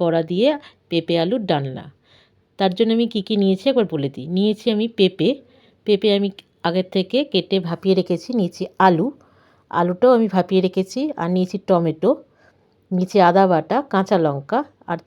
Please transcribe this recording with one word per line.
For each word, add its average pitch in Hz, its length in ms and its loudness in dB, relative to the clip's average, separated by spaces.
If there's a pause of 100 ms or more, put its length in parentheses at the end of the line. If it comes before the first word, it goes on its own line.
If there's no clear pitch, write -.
বড়া 165 200 2 (100)
দিয়ে 196 160 2 (420)
পেঁপে 170 340 -2
আলুর 214 260 -2
ডালনা। 139 360 -4 (760)
তার 190 180 2
জন্য 226 200 2
আমি 233 160 0
কী 208 140 -2
কী 220 160 -2
নিয়েছি 190 280 0
একবার 233 220 2
বলে 143 220 -2
দিই। 127 120 -12 (100)
নিয়েছি 208 280 0 (100)
আমি 208 100 -2 (120)
পেঁপে, 185 320 2 (580)
পেঁপে 208 300 2
আমি 202 120 -2 (380)
আগের 185 280 -2
থেকে 190 220 -2 (140)
কেটে 180 260 0 (100)
ভাপিয়ে 170 320 0
রেখেছি। 175 300 -4 (100)
নিয়েছি 185 240 -4 (240)
আলু, 180 200 2 (640)
আলুটাও 180 460 0
আমি 226 180 0
ভাপিয়ে 185 320 0
রেখেছি। 185 320 -6 (220)
আর 170 140 -4
নিয়েছি 185 220 -2 (100)
টমেটো, 170 440 0 (800)
নিয়েছি 185 260 -2 (120)
আদা 190 220 4
বাটা, 170 260 0 (160)
কাঁচা 196 320 0
লঙ্কা 139 340 -2 (320)
আর 170 160 -4